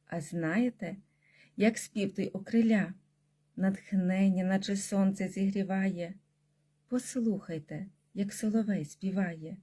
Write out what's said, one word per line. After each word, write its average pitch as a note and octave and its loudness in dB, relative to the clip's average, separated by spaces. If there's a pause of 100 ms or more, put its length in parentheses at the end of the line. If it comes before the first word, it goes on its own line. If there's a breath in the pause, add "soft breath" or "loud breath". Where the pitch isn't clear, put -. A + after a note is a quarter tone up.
А E3+ -4
знаєте, F3+ -2 (600 soft breath)
як G#3+ 4
спів G3 -4
той G3 -2
окриля, G3+ 2 (640)
натхнення, F#3+ 2
наче F#3+ 2
сонце G3 2
зігріває? F#3+ 0 (760)
Послухайте, G3 -4 (280)
як G3 -4
соловей G#3 0
співає, F3 -4